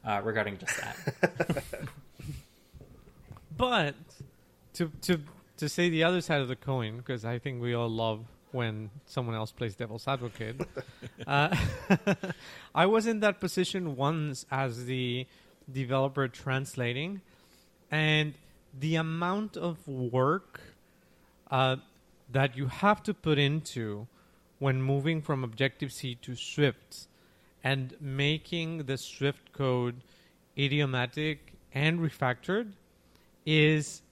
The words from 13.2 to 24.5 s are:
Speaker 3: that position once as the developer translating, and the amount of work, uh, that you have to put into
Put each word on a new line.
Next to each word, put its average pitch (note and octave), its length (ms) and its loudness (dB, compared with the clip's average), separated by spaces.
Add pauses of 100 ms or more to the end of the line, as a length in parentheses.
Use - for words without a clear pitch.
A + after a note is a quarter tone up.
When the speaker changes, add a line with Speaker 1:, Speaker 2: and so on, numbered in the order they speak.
Speaker 3:
that G#3 180 2
position F3+ 560 -2
once D3 560 0
as B2+ 340 -2
the B2+ 400 -2 (460)
developer C3+ 560 0
translating, C3+ 920 -4 (680)
and D#3 440 2 (440)
the D#3 180 0
amount F3 600 0
of E3 320 -4
work, C3 720 2 (880)
uh, C3 280 4 (540)
that C3 260 2
you C3+ 100 -2
have G#3 360 4
to G#3 100 -2
put D3+ 260 2
into B2 680 0 (520)